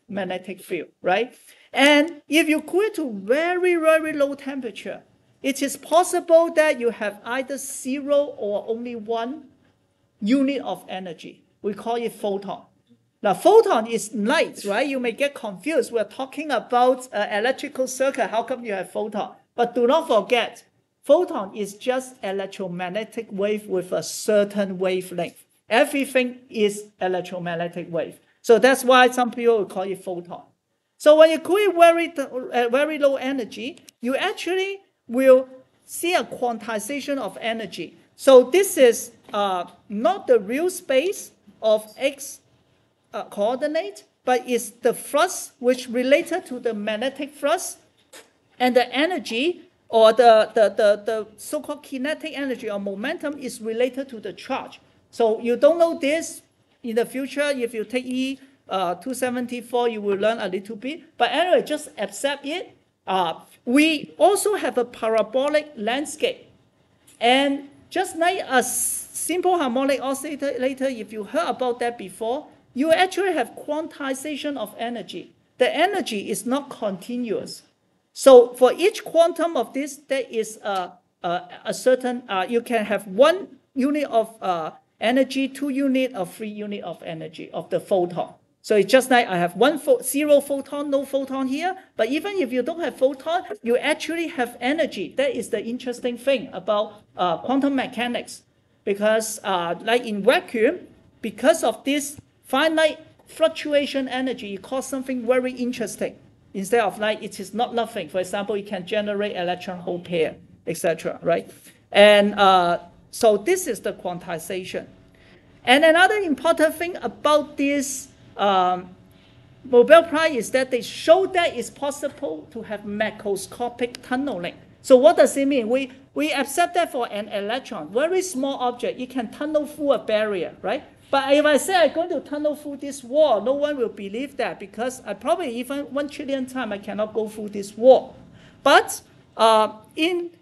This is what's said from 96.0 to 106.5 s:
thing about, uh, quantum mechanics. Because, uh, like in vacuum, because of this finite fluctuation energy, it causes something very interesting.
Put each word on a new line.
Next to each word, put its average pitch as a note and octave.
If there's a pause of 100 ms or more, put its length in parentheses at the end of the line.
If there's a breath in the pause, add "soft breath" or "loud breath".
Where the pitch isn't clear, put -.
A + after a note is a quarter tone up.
thing C4+
about, G#3 (140)
uh, F3
quantum C#4
mechanics. A#3 (420)
Because, G#3+
uh, F3
like A#3
in G#3
vacuum, C4 (420)
because C4+
of A#3+
this C#4 (220)
finite D#4 (280)
fluctuation C#4+
energy, B3+
it G3
causes C4
something C4
very B3+
interesting. B3 (380)